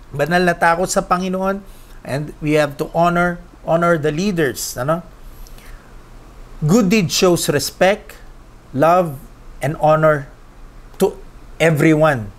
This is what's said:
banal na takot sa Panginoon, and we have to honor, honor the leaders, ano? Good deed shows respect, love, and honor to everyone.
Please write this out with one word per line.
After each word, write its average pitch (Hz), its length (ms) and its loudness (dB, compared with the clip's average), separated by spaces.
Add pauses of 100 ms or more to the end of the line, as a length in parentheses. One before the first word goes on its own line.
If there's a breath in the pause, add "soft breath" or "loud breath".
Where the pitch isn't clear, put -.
(120)
banal 151 320 0
na 175 120 2
takot 175 360 0
sa 185 160 -2
Panginoon, 190 560 -4 (400 loud breath)
and 147 400 -8
we 151 160 2
have 143 240 0
to 160 80 -10
honor, 175 480 0 (240)
honor 170 320 2
the 151 160 0
leaders, 160 640 -2
ano? 156 320 -4 (1500 loud breath)
Good 180 320 2
deed 202 200 2
shows 175 360 2
respect, 180 720 -2 (520)
love, 156 480 2 (400)
and 147 240 -4
honor 156 480 2 (720)
to - 180 0 (400)
everyone. 151 800 2